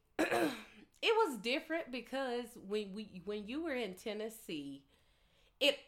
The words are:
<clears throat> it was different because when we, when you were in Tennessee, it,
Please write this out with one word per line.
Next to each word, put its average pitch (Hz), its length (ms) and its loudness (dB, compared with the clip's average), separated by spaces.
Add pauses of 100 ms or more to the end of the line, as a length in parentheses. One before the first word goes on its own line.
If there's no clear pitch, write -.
<clears throat> - 180 -20
it 320 320 4 (520)
was 403 340 6
different 269 540 0
because 247 540 -2 (220)
when 202 260 -2
we, 202 300 -10
when 208 240 -6
you 285 160 -4
were 302 120 -2
in 214 180 -2
Tennessee, 185 880 -6 (800)
it, 277 180 6 (100)